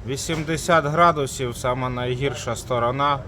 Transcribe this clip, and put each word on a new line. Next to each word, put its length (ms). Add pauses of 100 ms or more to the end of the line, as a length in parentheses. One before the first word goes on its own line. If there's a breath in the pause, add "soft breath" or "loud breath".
вісімдесят 800
градусів, 720
сама 320
найгірша 680
сторона, 720